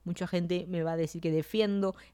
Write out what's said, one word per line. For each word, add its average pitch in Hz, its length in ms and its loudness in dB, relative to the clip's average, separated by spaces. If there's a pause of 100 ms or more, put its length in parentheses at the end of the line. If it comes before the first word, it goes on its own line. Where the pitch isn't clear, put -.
mucha 175 240 -4
gente 175 420 0
me 170 140 -2
va 165 80 0
a 165 40 -2
decir 165 260 -2
que 165 100 0
defiendo 196 640 2 (180)